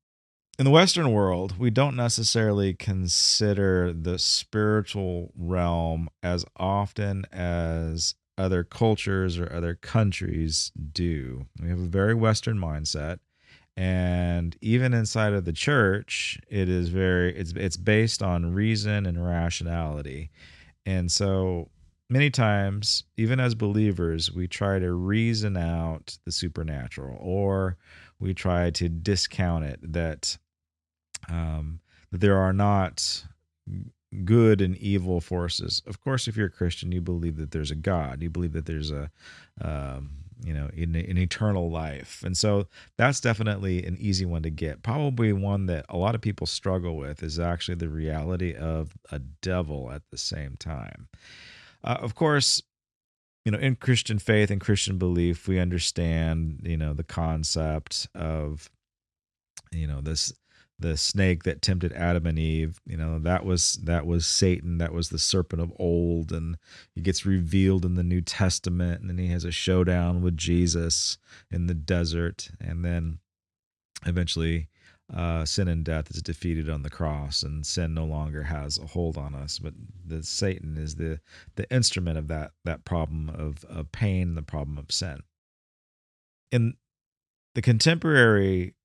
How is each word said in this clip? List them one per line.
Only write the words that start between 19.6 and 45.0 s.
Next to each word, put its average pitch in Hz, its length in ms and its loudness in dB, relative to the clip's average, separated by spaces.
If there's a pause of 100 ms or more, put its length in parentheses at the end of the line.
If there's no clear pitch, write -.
And 90 260 0
so 92 560 0 (400)
many 135 220 4
times, 104 760 2 (140)
even 117 200 2
as 123 160 2
believers, 101 760 0
we 90 160 -4
try 98 300 0
to 90 160 0
reason 104 640 0
out 82 680 -4
the 87 80 -6
supernatural, 71 880 -6
or 95 560 0 (420)
we 92 140 -2
try 87 380 2
to 85 180 -2
discount 85 800 0
it, 69 160 -8
that, 80 560 -4 (880)
um, 80 520 -4 (320)
that 90 100 0
there 98 160 8
are 92 160 4
not 101 720 2 (960)
good 110 380 8
and 92 160 0
evil 92 420 0
forces. 87 640 -4
Of 104 160 -12
course, 131 240 -2
if 110 80 -4
you're 107 120 0
a 90 40 -2
Christian, 90 420 -2
you 90 100 -2
believe 85 340 -2
that 78 140 -6
there's 76 200 -4
a 76 60 -4
God. 78 460 -2
You 85 80 -4
believe 82 240 -2
that 78 100 -4
there's 76 260 -4
a, 73 200 -6 (500)
um, 71 520 -6 (320)
you 82 80 -4
know, 71 240 -4
an, 82 180 -2
an 90 220 0
eternal 90 540 2
life. 78 520 -8
And 92 140 -2
so 101 300 4 (320)
that's 131 220 4
definitely 98 640 0
an 87 120 -4
easy 95 280 0
one 85 160 -2
to 80 80 -2
get. 78 320 -6
Probably 120 500 0